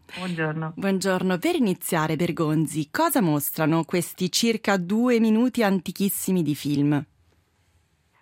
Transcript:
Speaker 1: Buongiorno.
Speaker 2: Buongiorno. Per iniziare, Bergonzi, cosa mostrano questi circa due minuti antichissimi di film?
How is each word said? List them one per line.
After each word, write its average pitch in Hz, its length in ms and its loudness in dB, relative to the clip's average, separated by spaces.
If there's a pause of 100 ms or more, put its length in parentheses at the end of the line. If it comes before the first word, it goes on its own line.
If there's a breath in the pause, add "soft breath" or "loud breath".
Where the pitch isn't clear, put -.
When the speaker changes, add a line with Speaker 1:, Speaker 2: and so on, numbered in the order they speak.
(180)
Speaker 1:
Buongiorno. 160 580 -4
Speaker 2:
Buongiorno. 185 600 0
Per 311 160 0
iniziare, 175 640 0
Bergonzi, 156 760 -2
cosa 311 320 0
mostrano 156 600 0
questi 175 480 -4
circa 220 460 0
due 226 420 2
minuti 226 420 2
antichissimi 196 800 0
di 147 140 0
film? 143 500 0 (1160 loud breath)